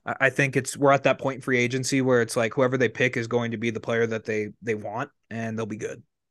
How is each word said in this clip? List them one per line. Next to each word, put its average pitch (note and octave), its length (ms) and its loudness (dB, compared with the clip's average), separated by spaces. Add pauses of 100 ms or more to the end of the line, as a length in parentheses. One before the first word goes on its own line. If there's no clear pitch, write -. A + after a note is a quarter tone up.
I, - 160 -4
I C3+ 80 4
think C3+ 260 0
it's, B2+ 220 -2
we're C#3 160 6
at C#3 100 2
that - 160 2
point C3+ 160 -4
in C3 60 -12
free B2 180 2
agency C3 420 0
where B2+ 200 4
it's A#2 160 -2
like, A2+ 160 0
whoever B2+ 240 2
they B2 100 4
pick B2 300 0
is A2+ 100 -2
going A#2 240 -2
to A2+ 60 -4
be A#2 120 -2
the A2 120 -6
player A#2 260 0
that A2 160 -6
they, G#2+ 380 -4
they A2+ 140 -2
want, G#2+ 360 -8 (180)
and A2+ 300 -6
they'll A2+ 60 -4
be G#2+ 100 -8
good. B2+ 260 -10 (300)